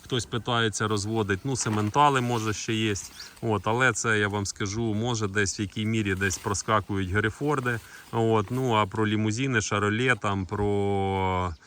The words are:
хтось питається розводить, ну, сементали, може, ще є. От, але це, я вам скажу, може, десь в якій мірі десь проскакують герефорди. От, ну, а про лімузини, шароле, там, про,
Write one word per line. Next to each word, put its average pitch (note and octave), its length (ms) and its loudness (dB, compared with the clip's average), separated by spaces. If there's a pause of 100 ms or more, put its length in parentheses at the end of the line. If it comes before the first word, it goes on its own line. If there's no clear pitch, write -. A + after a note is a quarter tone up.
хтось B2 240 -4
питається A2+ 640 0
розводить, G#2 560 0
ну, C3+ 120 -2
сементали, B2 640 2
може, A#2 320 0
ще A2+ 220 -4
є. A2 200 0 (480)
От, G#2+ 240 0
але A#2+ 260 4
це, A2 260 0
я G#2 100 2
вам G2+ 180 -2
скажу, A2 480 -4
може, A2 340 -2
десь G2+ 320 0
в - 0 -
якій G#2+ 260 -4
мірі G#2+ 280 0
десь F#2+ 240 0
проскакують G2 720 -2
герефорди. A#2+ 680 0 (340)
От, A2+ 380 2
ну, B2+ 220 0
а G#2+ 140 4
про G#2+ 200 0
лімузини, A2 540 0
шароле, A2 600 0
там, G2 240 -2
про, G2 1080 0 (120)